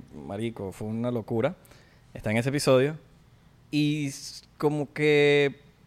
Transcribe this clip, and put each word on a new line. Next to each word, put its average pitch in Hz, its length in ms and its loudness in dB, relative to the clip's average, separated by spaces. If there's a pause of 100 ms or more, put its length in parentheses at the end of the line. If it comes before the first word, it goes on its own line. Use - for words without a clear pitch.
(140)
marico, 98 580 -8
fue 107 160 -10
una 113 220 -4
locura. 120 440 -2 (580)
Está - 180 -6
en 110 80 2
ese 120 100 0
episodio. 139 480 2 (720)
Y 147 380 0
s-, - 360 -14 (140)
como 147 340 -2
que 147 680 4 (260)